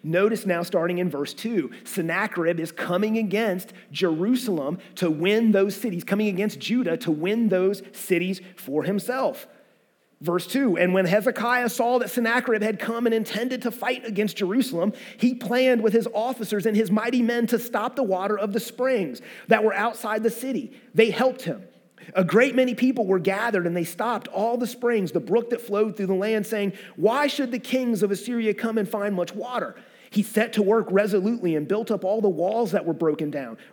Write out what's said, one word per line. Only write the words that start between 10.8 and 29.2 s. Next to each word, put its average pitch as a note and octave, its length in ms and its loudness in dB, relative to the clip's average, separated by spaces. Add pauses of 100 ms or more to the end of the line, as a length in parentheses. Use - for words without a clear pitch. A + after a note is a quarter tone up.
when F#3 120 4
Hezekiah A#3 600 2
saw A#3+ 320 2
that A#3+ 100 -4
Sennacherib A#3+ 520 0
had G#3+ 180 -2
come A#3 260 -4
and A3+ 80 2
intended A#3 500 -2
to A#3 80 -2
fight B3 360 -4
against G#3 300 -2
Jerusalem, F#3+ 560 0 (240)
he B3+ 180 2
planned B3 480 2
with G#3+ 80 4
his A3+ 220 4
officers A3 520 -2
and G#3+ 120 2
his G#3+ 120 4
mighty A#3 320 2
men A#3+ 260 0
to A#3 120 2
stop A3 380 -4
the C4+ 60 2
water G3 360 0
of G3+ 140 -2
the G#3+ 80 -2
springs A3 600 -2 (280)
that G#3+ 160 6
were G#3 80 2
outside G#3+ 500 -2
the A3+ 60 2
city. - 420 -6 (240)
They A3 140 6
helped B3+ 320 0
him. A2+ 220 -8 (520)
A F#3 80 4
great A#3 320 4
many B3+ 180 4
people B3 320 2
were F#3 140 4
gathered, F#3+ 480 0
and E3+ 80 0
they F3 80 0
stopped G#3+ 460 -4
all A#3 260 0
the A#3+ 100 -2
springs, A3+ 460 0
the F3 80 2
brook A3+ 300 0
that A#3 100 -2
flowed G#3 380 -2
through G3 100 -2
the F#3+ 60 2
land, G#3 340 0
saying, G3+ 240 -2 (240)
'Why A#3+ 320 2
should C#4 240 -2
the B3 80 -4
kings A#3+ 420 0
of G3+ 80 2
Assyria A3 440 -2
come A3 240 -4
and G#3 100 0
find G3+ 260 -4
much F3 220 -4